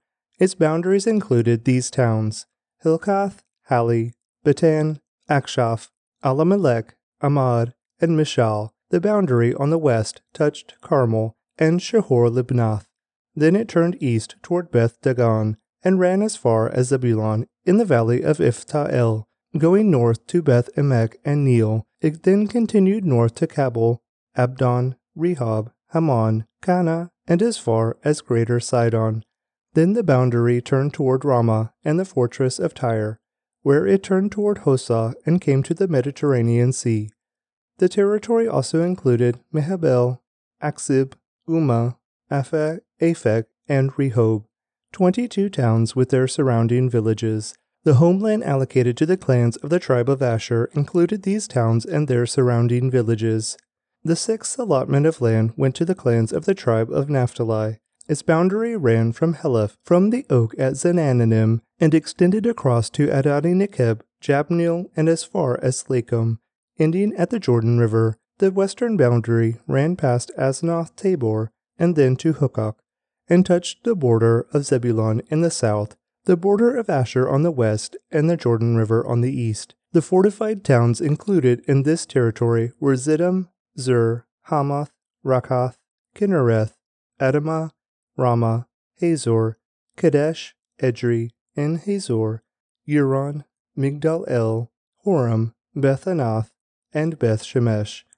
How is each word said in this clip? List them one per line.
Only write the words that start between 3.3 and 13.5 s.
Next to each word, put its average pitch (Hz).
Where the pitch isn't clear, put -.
Hali, 117
Betan, 156
Akshaph, 120
Alamelech, 143
Amad, 127
and 165
Mishal. 110
The 175
boundary 160
on 139
the 165
west 123
touched -
Carmel 113
and 160
Shihor 127
Libnath. 120
Then 156